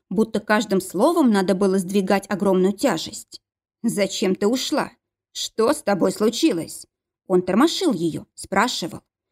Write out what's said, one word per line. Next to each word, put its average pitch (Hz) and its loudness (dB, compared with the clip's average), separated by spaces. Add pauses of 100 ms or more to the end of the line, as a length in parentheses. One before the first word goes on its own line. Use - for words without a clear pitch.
будто 220 -2
каждым 214 0
словом 277 2
надо 196 2
было 190 2
сдвигать 190 0
огромную 190 2
тяжесть. - -4 (400)
"Зачем 190 -2
ты 202 0
ушла? 254 -2 (420)
Что - -2
с 294 -6
тобой 190 0
случилось?" 214 -2 (400)
Он 180 2
тормошил 254 2
ее, 165 -4
спрашивал. - -4 (320)